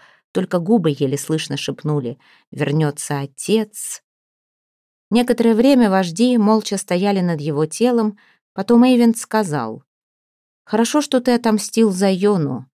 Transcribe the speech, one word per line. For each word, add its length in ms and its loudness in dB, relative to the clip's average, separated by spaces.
Только 300 -4
губы 360 2
еле 220 -2
слышно 380 -6
шепнули: 640 -6
"Вернется 680 -2
отец". 800 -6
Некоторое 460 2
время 340 4
вожди 480 0
молча 400 0
стояли 400 -2
над 220 -2
его 260 -2
телом, 500 -2
потом 300 4
Эйвинд 340 4
сказал: 640 -4
"Хорошо, 360 0
что 200 -2
ты 120 0
отомстил 580 0
за 220 0
Йону, 640 -2